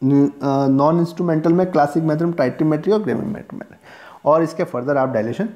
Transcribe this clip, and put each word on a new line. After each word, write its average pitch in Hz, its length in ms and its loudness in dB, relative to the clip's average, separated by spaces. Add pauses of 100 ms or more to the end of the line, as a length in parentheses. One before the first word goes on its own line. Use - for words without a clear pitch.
न-, 139 240 4
अ, 139 400 -2
नॉन 143 320 4
इंस्ट्रूमेंटल 170 540 0
में 185 180 2
क्लासिक 160 320 0
मेथड, 160 340 -2
टाइट्रीमेट्री 156 560 0
और 214 100 0
ग्रेविमेट्री - 540 -6
मेथड, - 180 -18 (500)
और 156 180 4
इसके 160 200 -4
फर्दर 131 340 -2
आप 131 120 0
डायलेशन 117 460 -2